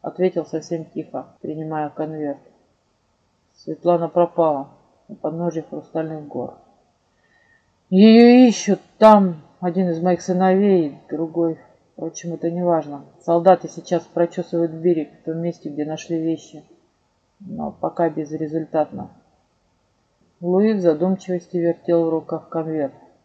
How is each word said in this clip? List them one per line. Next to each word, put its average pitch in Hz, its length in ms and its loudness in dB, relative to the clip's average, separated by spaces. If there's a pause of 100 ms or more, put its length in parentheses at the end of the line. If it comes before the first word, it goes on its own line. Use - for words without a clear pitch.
Ответил 175 440 -4
совсем 160 400 -8
тихо, - 420 -12 (140)
принимая 156 480 -8
конверт. 151 500 -8 (1120)
«Светлана 165 560 -2
пропала 160 600 0 (380)
у 214 60 -18
подножия 165 560 -6
Хрустальных 156 580 -10
гор. 127 280 -10 (1400)
Её 233 560 8
ищут 202 320 0 (180)
там 196 440 6 (180)
один 180 300 -2
из 165 120 -4
моих 175 200 2
сыновей, 185 760 2 (100)
другой. 160 520 -4 (340)
Впрочем, 165 400 -12
это 165 160 -6
не 175 140 -6
важно. 147 420 -2 (140)
Солдаты 170 480 2
сейчас 165 360 -6
прочесывают 170 680 -4
берег 160 400 -2 (100)
в - 40 -18
том 165 120 -8
месте, 170 320 -8
где 147 160 -8
нашли 156 340 -8
вещи. 160 440 -6 (760)
Но 151 320 -10
пока 165 380 -4
безрезультатно». 156 1000 -6 (1300)
Луи 190 340 0
в 196 80 -2
задумчивости 175 760 0
вертел 170 480 0
в 165 40 -2
руках 160 400 -6
конверт. 156 440 -6 (320)